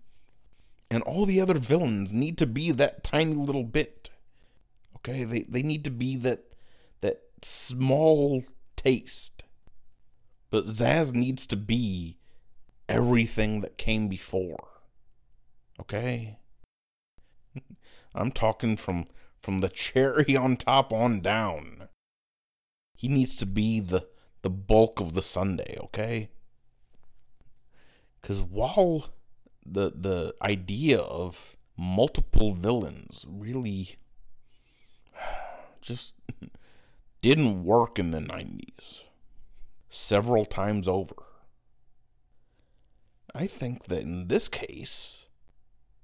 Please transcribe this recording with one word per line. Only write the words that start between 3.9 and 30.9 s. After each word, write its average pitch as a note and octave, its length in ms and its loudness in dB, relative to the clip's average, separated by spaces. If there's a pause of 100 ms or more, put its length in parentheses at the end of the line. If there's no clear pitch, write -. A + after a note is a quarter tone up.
Okay, C3 260 -6
they, A#2 240 -2
they B2 160 -2
need D3+ 220 -2
to C#3+ 40 -2
be B2+ 280 -4
that, A#2+ 360 -2 (480)
that - 200 -2 (200)
small C#3 1000 2 (320)
taste. - 680 0 (1080)
But G#2+ 140 2
Zsasz B2 500 2
needs B2 320 0
to - 100 -2
be G2+ 600 -2 (720)
everything G#2+ 720 2
that - 180 -10
came A2 280 2
before. F#2 600 -6 (1120)
Okay? A2+ 580 -6 (1160)
<laughs> C#3 60 -12 (520)
I'm - 180 -2
talking A2 460 2
from, F2 300 -4 (340)
from F#2+ 200 -2
the F#2 80 0
cherry C3+ 640 2
on B2+ 220 2
top C3 360 2
on A2+ 280 2
down. F#2+ 680 -2 (1080)
He A#2+ 120 -6
needs C3 300 2
to G2+ 100 -2
be G#2+ 320 2
the, F2+ 280 0 (360)
the F#2+ 80 0
bulk A2 480 4
of E2+ 140 -4
the F#2 100 0
sundae, - 520 -4 (100)
okay? A2 440 -4 (1900)
'Cause G2 200 -4
while C3 680 2 (560)
the, G2 300 0
the F2+ 460 -2
idea G#2 580 2